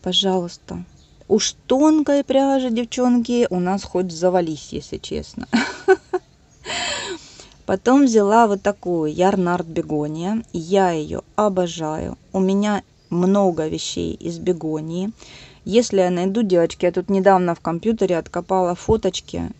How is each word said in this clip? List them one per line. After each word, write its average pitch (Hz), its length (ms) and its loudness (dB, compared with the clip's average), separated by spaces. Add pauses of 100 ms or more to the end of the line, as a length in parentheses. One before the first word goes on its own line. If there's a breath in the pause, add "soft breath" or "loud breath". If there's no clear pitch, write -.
Пожалуйста. 185 800 -4 (440)
Уж - 260 0 (120)
тонкой 285 580 4
пряжи, 269 460 2
девчонки, 240 800 0
у 180 100 0
нас 185 240 -2
хоть 180 280 -4
завались, 170 600 -2
если - 260 -10
честно. - 540 -10
<laughs> - 40 0 (2000 loud breath)
Потом 247 380 4
взяла 220 440 4
вот 196 140 -2
такую 175 520 -2
Ярнард 175 520 2
Бегония. 160 760 -4 (100)
Я 180 380 2
ее 156 320 -4 (140)
обожаю. 170 800 -2 (160)
У 190 80 -2
меня 196 420 0 (280)
много 180 580 2
вещей 165 460 -6
из 170 240 -10
бегонии. 165 760 -4 (520 loud breath)
Если 208 340 2
я 180 120 4
найду, 190 320 0
девочки, 180 440 2
я 175 60 2
тут 180 160 -4
недавно 190 460 4
в - 60 -12
компьютере 180 580 0
откопала 180 560 -2
фоточки - 840 -2